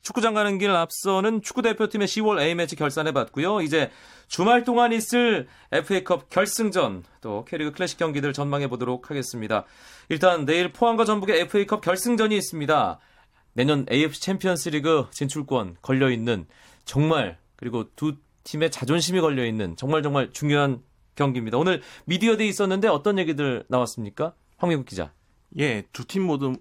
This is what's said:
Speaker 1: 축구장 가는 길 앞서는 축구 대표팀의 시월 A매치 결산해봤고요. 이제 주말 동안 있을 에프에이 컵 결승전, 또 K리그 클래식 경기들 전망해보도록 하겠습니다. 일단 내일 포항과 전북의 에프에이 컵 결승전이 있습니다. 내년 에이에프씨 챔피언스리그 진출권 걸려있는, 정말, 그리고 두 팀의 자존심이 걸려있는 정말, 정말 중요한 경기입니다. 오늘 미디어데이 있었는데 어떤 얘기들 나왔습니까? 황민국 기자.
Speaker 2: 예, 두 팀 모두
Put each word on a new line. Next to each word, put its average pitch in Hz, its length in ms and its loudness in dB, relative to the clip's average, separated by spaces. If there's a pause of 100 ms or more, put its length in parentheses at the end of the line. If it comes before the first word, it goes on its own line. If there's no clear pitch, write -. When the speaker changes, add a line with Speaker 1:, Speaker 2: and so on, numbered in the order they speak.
Speaker 1:
축구장 226 300 0
가는 208 240 0
길 196 140 0
앞서는 190 680 0
축구 - 200 -6
대표팀의 214 460 0
시월 214 320 0
A매치 165 360 0
결산해봤고요. 151 880 -2
이제 151 300 0 (360)
주말 240 360 4
동안 240 300 2
있을 226 540 2 (240)
에프에이 180 320 0
컵 - 260 -2
결승전, 185 760 0 (180)
또 110 240 -6
K리그 151 260 -6
클래식 175 260 -6
경기들 147 360 -2
전망해보도록 131 760 -4
하겠습니다. 110 560 -4 (440)
일단 165 360 4
내일 170 260 2
포항과 226 340 2
전북의 202 360 2
에프에이 202 260 0
컵 208 140 -2
결승전이 220 540 0
있습니다. 143 640 0 (540)
내년 135 360 2
에이에프씨 143 320 0
챔피언스리그 160 920 0
진출권 139 680 -4
걸려있는, 120 680 0 (380)
정말, 139 520 0 (200)
그리고 117 280 -6 (100)
두 151 200 -2 (280)
팀의 151 280 -2
자존심이 165 500 0
걸려있는 117 540 0
정말, 151 260 0
정말 143 300 0
중요한 143 500 0 (340)
경기입니다. 123 420 0
오늘 165 240 2 (240)
미디어데이 214 420 2
있었는데 196 400 0
어떤 190 320 2
얘기들 143 480 -2
나왔습니까? 123 680 -2 (240)
황민국 160 300 0
기자. 85 240 -8 (480)
Speaker 2:
예, 120 320 0
두 - 140 -12
팀 190 180 -2
모두 139 380 0